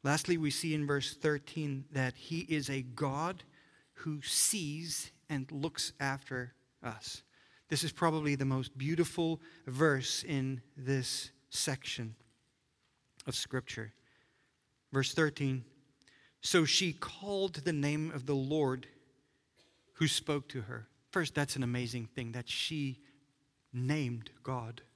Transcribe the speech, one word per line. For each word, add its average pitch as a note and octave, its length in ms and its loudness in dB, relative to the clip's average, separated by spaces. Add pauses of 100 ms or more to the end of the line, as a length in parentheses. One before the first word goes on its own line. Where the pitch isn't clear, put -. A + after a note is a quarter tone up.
Lastly, D3+ 340 4
we D#3 140 2
see D#3 240 0
in D3 100 0
verse C#3+ 300 0
thirteen C#3+ 760 -2
that C3 240 0
he E3 260 -6
is D3 280 -2
a C3+ 140 -2
God D3 600 -4 (500)
who D3+ 280 -6
sees D#3+ 920 0 (160)
and C#3 240 -2
looks D3 480 -2
after C3 540 -4 (300)
us. - 400 -8 (440)
This D#3 160 0
is E3 80 -2
probably D#3 440 4
the C3+ 100 0
most C3 320 0
beautiful E3 640 2 (240)
verse C3+ 580 4
in C3+ 380 0 (160)
this C3 540 -2 (180)
section B2 680 -2 (1080)
of C3+ 100 -4
Scripture. A2+ 580 -6 (1000)
Verse C3+ 220 2
thirteen, C#3 520 2 (760)
"So E3+ 240 6
she E3+ 280 4
called G3 600 -2
the D#3 180 0
name D3+ 380 2
of C3+ 160 -6
the D3 80 2
Lord C3+ 520 2 (1080)
who D#3+ 140 2
spoke C#3+ 420 0
to B2 140 -6
her." A2+ 240 -10 (220)
First, E3+ 240 -2
that's C#3+ 220 2
an C#3 80 0
amazing A#2+ 440 -2
thing A#2 260 -8
that A#2+ 160 -8
she C#3+ 520 -2 (720)
named B2 580 0 (120)
God. A#2 400 -6 (120)